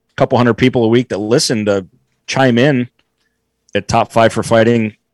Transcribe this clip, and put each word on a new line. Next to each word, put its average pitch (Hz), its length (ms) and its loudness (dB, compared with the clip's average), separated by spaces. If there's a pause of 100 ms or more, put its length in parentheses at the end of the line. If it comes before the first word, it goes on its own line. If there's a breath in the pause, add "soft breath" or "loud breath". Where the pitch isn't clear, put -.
(140)
couple 131 240 0
hundred 120 160 2
people 123 300 0
a 110 40 0
week 120 200 0
that 95 100 -8
listen 107 460 -2
to 101 200 -2 (440)
chime 131 300 0
in 123 300 0 (840)
at 98 140 -6
top 117 240 -2
five 113 200 2
for 107 120 -6
fighting 113 520 0 (180)